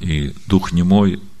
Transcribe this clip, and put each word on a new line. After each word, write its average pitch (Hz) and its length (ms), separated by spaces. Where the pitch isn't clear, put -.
и 76 340
дух 92 260
немой 92 480